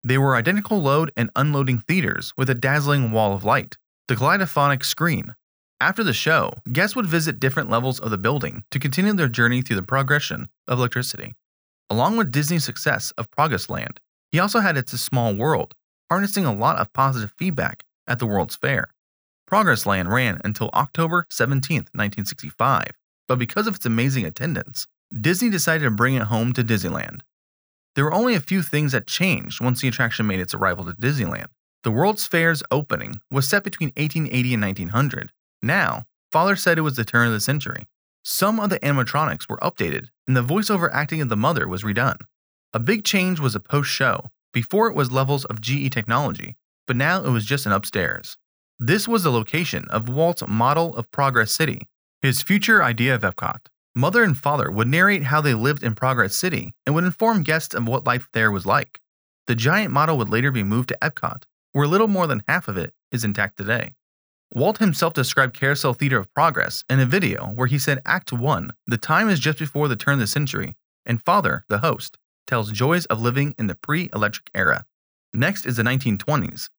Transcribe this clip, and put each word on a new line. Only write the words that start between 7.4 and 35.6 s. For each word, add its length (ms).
levels 300
of 120
the 60
building 540
to 80
continue 340
their 140
journey 340
through 160
the 60
progression 640
of 120
electricity. 560
Along 280
with 140
Disney's 320
success 540
of 140
Progress 380
Land, 300
he 80
also 200
had 180
It's 160
a 40
Small 360
World, 420
harnessing 360
a 80
lot 240
of 160
positive 440
feedback 460
at 120
the 80
World's 280
Fair. 380
Progress 380
Land 260
ran 320
until 300
October 560
seventeenth, 640
nineteen 320
sixty-five, 680
but 120
because 280
of 80
its 100
amazing 400
attendance, 600
Disney 300
decided 340
to 80
bring 240
it 80
home 300
to 100
Disneyland. 580
There 100
were 80
only 220
a 40
few 220
things 320
that 140
changed 540
once 200
the 80
attraction 380
made 120
its 140
arrival 320
to 80
Disneyland. 540
The 80
World's 340
Fair's 460
opening 480
was 200
set 140
between 340
eighteen 340
eighty 220
and 80
nineteen 280
hundred. 420